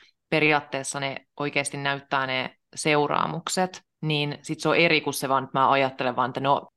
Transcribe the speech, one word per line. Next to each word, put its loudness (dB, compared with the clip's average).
periaatteessa 0
ne -6
oikeasti -4
näyttää -2
ne -4
seuraamukset, 0
niin -2
sit -8
se 0
on 4
eri 4
kuin -4
se -6
vaan, 2
että -2
mä 4
ajattelen 2
vaan, 0
että -6
no 0